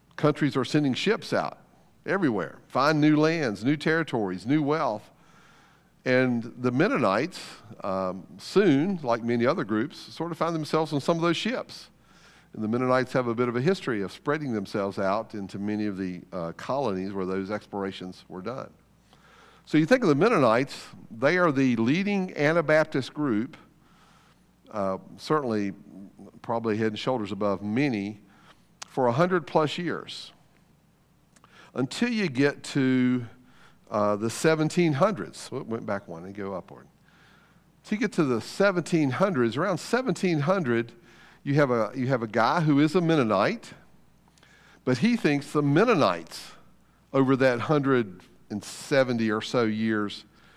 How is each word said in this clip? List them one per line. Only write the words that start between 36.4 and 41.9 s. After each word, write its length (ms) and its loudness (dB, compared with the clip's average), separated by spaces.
upward. 320 -14
Until 140 -4
you 40 -4
get 120 -2
to 120 2
the 160 0
seventeen 720 2
hundreds, 460 2
around 220 -2
seventeen 640 0
hundred, 520 0
you 120 -2
have 180 4
a, 240 2